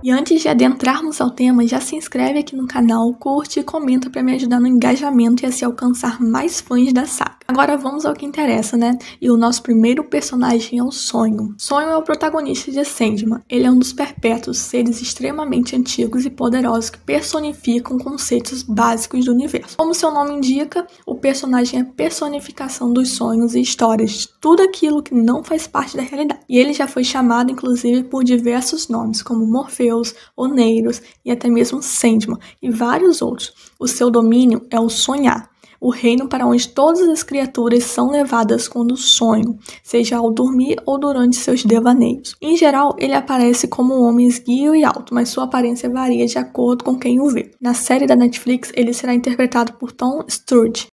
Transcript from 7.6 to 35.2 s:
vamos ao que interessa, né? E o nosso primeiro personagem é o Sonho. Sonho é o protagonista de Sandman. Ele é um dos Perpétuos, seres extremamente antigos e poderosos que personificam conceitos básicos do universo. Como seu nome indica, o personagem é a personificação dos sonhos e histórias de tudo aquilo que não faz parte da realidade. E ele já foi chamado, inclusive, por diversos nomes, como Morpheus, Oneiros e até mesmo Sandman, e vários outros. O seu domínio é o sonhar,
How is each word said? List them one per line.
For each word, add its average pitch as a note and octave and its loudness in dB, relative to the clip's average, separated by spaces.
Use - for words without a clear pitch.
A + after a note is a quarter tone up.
vamos C#4 -6
ao D4 0
que C#4+ -12
interessa, A#3+ -2
né? A#3+ 2
E B3 0
o A#3 4
nosso A#3 2
primeiro A#3+ 2
personagem B3 -2
é - 0
o C4 -2
Sonho. A3 -2
Sonho D4 -2
é D#4+ 0
o D#4 0
protagonista D4+ -4
de C#4 -2
Sandman. A3 -2
Ele B3 0
é B3+ 4
um B3+ 6
dos B3 0
Perpétuos, B3 -4
seres A#3+ -2
extremamente C4 -4
antigos B3+ -2
e C4+ -4
poderosos A#3+ -2
que - -20
personificam D4 -4
conceitos B3+ -4
básicos A#3 0
do B3 2
universo. - -2
Como D#4+ 0
seu E4 0
nome C#4+ -2
indica, C#4+ -2
o - -6
personagem B3+ 0
é B3+ 0
a B3+ -2
personificação C#4+ -6
dos B3+ 2
sonhos A#3 0
e B3 2
histórias A3+ 0
de - -10
tudo E4+ 6
aquilo D4+ 0
que C#4 -10
não A#3+ 2
faz - -4
parte - -6
da C4 -6
realidade. C#4+ -4
E B3 4
ele C#4+ 4
já C#4+ -2
foi B3+ -2
chamado, B3 0
inclusive, B3 0
por C4 -2
diversos B3 0
nomes, A3+ -4
como A3+ -2
Morpheus, A#3+ 0
Oneiros A#3+ 0
e B3 -6
até A#3+ -2
mesmo A#3+ 0
Sandman, A3+ 0
e B3 -4
vários C4+ 2
outros. B3 -6
O - -4
seu A#3+ 2
domínio A#3 4
é A#3 0
o A3+ 0
sonhar, C4 -2